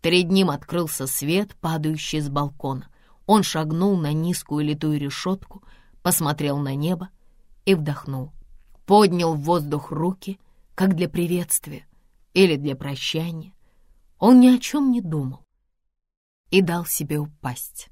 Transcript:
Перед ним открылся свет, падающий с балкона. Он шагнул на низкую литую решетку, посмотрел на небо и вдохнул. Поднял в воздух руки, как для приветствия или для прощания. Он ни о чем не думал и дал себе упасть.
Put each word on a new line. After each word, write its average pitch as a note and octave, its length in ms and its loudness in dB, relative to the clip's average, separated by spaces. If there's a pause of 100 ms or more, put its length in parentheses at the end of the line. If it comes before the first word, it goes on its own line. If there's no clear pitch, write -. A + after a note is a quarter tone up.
Перед E3+ 300 2
ним F#3+ 180 4
открылся C#3+ 580 -6
свет, F3+ 540 -2
падающий D#3 580 -4
с D3 100 -6
балкона. C#3+ 600 -6 (360)
Он G#3 180 6
шагнул E3+ 540 -2
на D3+ 160 -2
низкую D#3 520 -4
литую D3+ 340 -2
решетку, - 640 -8 (380)
посмотрел D3 560 -2
на C#3 180 -4
небо E3+ 340 -4 (560)
и F#3+ 100 4
вдохнул. C#3+ 560 -6 (540)
Поднял F3 480 4
в D3 80 -4
воздух D3 500 -2
руки, F#3 480 -6 (360)
как F#3+ 200 2
для E3+ 140 -2
приветствия E3+ 760 -4 (480)
или F3 220 6
для C#3+ 200 -4
прощания. D#3 800 -8 (680)
Он B3 200 10
ни B3+ 80 10
о B3 120 6
чем C#4 320 -2
не A#3+ 100 0
думал D3 440 -6 (1040)
и F#3+ 100 6
дал E3+ 240 0
себе D3+ 340 -4
упасть. - 720 -10